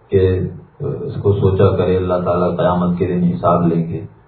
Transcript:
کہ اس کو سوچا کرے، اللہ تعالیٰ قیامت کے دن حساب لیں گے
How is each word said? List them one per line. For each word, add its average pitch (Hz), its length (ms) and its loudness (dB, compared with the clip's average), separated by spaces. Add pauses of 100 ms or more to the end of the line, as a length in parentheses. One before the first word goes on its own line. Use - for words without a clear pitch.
کہ 92 300 2 (400)
اس - 440 -8
کو 101 100 4
سوچا 95 440 2
کرے، 92 200 2
اللہ 90 280 0
تعالیٰ 87 320 0
قیامت 90 400 0
کے - 80 0
دن 87 180 -2
حساب 87 440 2
لیں 85 200 0
گے - 180 -8 (220)